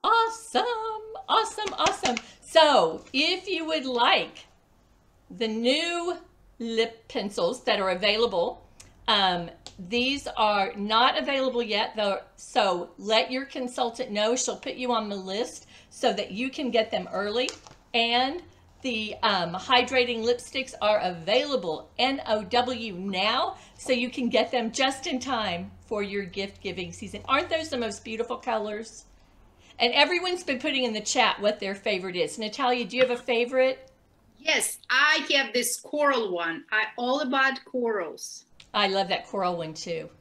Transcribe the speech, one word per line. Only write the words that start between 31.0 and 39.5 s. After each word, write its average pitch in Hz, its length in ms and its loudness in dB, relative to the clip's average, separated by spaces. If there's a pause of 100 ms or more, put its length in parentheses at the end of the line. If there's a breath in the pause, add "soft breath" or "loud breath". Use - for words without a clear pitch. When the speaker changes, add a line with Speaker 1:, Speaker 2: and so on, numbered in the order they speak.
Speaker 1:
chat 214 400 2
what 208 200 0
their 196 140 -4
favorite 190 420 -4
is. 160 220 -2
Natalia, 247 480 0
do 196 100 -8
you 262 60 4
have 254 80 4
a 240 120 -2
favorite? 254 680 0 (480)
Speaker 2:
Yes, 302 400 -2 (100)
I 302 460 4
have 277 180 2
this 240 280 0
coral 262 520 2
one. 170 400 -4
I 214 120 2 (120)
all 254 240 0
about 269 460 0
corals. 214 800 -4 (260)
Speaker 1:
I 202 160 2
love 190 200 0
that - 180 -2
coral 180 320 -2